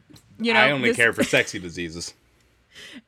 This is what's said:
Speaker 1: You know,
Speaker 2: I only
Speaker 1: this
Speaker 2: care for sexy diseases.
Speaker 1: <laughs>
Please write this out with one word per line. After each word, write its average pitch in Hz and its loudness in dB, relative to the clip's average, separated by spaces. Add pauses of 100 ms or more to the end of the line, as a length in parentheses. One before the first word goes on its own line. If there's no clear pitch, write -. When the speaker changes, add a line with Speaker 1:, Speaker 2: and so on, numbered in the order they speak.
(400)
Speaker 1:
You 226 0
know, 220 4
Speaker 2:
I 139 4
only 131 0
Speaker 1:
this 233 0
Speaker 2:
care 117 4
for - -2
sexy 123 0
diseases. 85 -10
Speaker 1:
<laughs> - -20 (840)